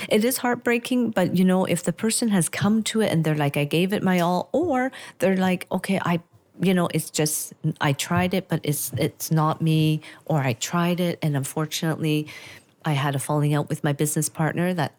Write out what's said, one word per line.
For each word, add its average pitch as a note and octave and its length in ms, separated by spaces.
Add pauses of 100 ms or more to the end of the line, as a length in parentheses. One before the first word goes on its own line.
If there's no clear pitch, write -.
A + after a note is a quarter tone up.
It G#3+ 160
is B3+ 140
heartbreaking, A#3+ 720
but, F#3 260
you F#3 80
know, F#3 200
if - 180
the F3 100
person A3+ 360
has F#3+ 200
come G#3+ 360
to A3 180
it G#3 80
and D#3+ 140
they're D#3 100
like, D3 220
"I D3 80
gave E3+ 280
it G#3+ 80
my F#3 200
all," F3 320
or C4 400 (260)
they're F#3+ 180
like, F#3 360
"Okay, F#3 320
I, E3+ 160 (400)
you F#3 120
know, F3+ 220
it's D#3+ 160
just, - 420 (280)
I D3 120
tried F3 400
it, F#3 160
but D#3 140
it's, - 340
it's - 360
not D#3 280
me," D#3 400 (240)
or, D#3+ 140
"I C3 140
tried F3 480
it, F3 200
and D3 160
unfortunately, D3+ 920 (560)
I D#3+ 80
had C#3+ 240
a - 20
falling D3 360
out D3 140
with D3+ 140
my D3 100
business D3+ 360
partner." E3+ 440
That, E3 260